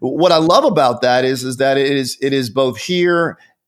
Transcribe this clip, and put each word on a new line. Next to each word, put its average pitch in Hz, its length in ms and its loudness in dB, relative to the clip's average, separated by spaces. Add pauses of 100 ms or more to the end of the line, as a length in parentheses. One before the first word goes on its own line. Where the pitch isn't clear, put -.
what 143 320 2
I 165 40 4
love 175 280 4
about 143 360 0
that 123 240 2
is, 131 200 -2
is 127 120 -8
that 135 220 0
it 139 140 0
is, 135 280 -4
it 139 140 -2
is 127 160 -2
both 131 260 0
here 175 600 -2 (300)